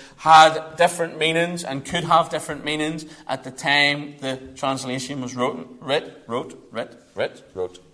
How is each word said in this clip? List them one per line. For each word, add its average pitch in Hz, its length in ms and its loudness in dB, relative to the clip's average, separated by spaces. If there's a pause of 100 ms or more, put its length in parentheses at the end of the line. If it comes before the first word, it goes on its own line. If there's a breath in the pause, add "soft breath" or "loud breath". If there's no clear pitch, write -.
(180 loud breath)
had 160 580 8
different 170 420 0
meanings 170 460 0
and 135 220 -8
could 170 180 -4
have 165 260 4
different 151 360 -8
meanings 156 400 -4 (240 loud breath)
at 135 160 -6
the 131 60 -12
time 143 680 0
the 131 160 -6 (220)
translation 131 640 -6
was 123 120 -10
wrote, - 460 -6
writ, 147 480 -4
wrote, - 420 -8
writ, - 320 -10 (140)
writ, - 380 -8
wrote. 90 260 -8 (140)